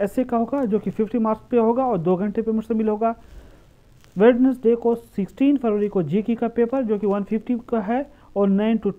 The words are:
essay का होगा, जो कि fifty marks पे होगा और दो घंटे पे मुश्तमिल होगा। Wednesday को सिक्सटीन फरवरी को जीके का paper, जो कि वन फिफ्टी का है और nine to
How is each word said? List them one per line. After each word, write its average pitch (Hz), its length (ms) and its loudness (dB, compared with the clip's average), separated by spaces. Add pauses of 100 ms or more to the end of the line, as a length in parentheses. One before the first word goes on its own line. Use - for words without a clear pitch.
essay 208 240 -2
का 254 120 -2
होगा, 233 280 -2
जो 208 140 0
कि 202 120 -4
fifty 220 280 -2
marks 220 320 -2
पे 240 80 2
होगा 233 260 2
और 226 140 0
दो 180 180 0
घंटे 208 260 -4
पे 220 100 -4
मुश्तमिल 220 360 -2
होगा। 226 260 0 (1040)
Wednesday 247 560 4
को 233 200 0
सिक्सटीन 262 640 0
फरवरी 208 320 0
को 196 140 0
जीके 202 320 -2
का 226 140 -2
paper, 240 340 0
जो 214 160 -2
कि 208 80 -4
वन 202 160 0
फिफ्टी 220 360 -4 (100)
का 226 120 -2
है 240 300 -4 (260)
और 196 120 2
nine 214 300 2
to 202 200 -2